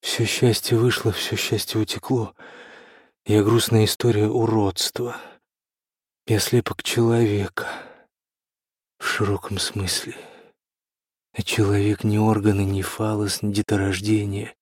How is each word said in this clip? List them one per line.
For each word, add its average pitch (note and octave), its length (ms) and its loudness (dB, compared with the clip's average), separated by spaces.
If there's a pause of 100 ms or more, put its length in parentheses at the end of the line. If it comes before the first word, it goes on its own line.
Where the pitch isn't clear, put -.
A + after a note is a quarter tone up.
Все - 240 -2
счастье A#2 520 2
вышло, A2+ 360 2
все - 240 -4
счастье - 440 -2
утекло. A2 540 -4 (880)
Я G#2+ 200 4
грустная A2 400 4
история G#2+ 420 2
уродства. A2 880 0 (1120)
Я G#2+ 120 4
слепок - 420 0
человека. A#2 880 0 (1300)
В - 60 -14
широком G2+ 540 -2
смысле. - 580 -4 (1160)
А - 80 -6
человек G#2 600 0
не G#2+ 160 2
органы, G#2 460 2
не G2 180 -2
фаллос, G#2 600 -4
не G#2 100 -2
деторождение. G2+ 1080 -2